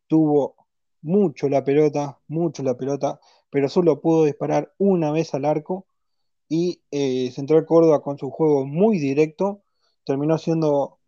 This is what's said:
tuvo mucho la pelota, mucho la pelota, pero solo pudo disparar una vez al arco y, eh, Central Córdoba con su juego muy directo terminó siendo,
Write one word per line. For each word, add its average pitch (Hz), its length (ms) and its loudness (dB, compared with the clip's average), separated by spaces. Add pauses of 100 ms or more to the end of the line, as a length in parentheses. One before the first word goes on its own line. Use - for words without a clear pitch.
tuvo 151 480 2 (460)
mucho 165 480 0
la 135 140 0
pelota, 143 640 0
mucho 160 360 -4
la 127 140 -2
pelota, 135 420 -6 (300)
pero 139 200 0
solo 165 320 2
pudo 160 240 2
disparar 147 520 -4
una 180 340 0
vez 160 220 -4
al 139 120 -4
arco 151 420 -4 (600)
y, 170 320 -4 (100)
eh, 127 400 -2
Central 151 340 0
Córdoba 160 360 4
con 143 160 -8
su 139 140 -8
juego 147 340 0
muy 180 340 0
directo 156 640 -2 (420)
terminó 147 320 0
siendo, 156 720 -2